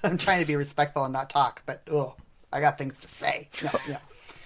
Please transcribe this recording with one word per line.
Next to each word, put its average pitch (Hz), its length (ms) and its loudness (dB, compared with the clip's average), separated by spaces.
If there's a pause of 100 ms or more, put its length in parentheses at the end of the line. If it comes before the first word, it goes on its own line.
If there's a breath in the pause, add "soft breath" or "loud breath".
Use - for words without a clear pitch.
I'm 180 140 2
trying 180 240 4
to 160 40 2
be 147 100 2
respectful 143 500 0
and 131 60 -2
not 135 180 -4
talk, 135 360 2
but, 135 160 -8 (100)
oh, 139 240 0 (360)
I 139 100 -2
got 143 160 4
things 135 220 -6
to - 80 -14
say. - 420 -4 (140)
No, 131 80 -2 (180)
no. 135 80 -6 (480 loud breath)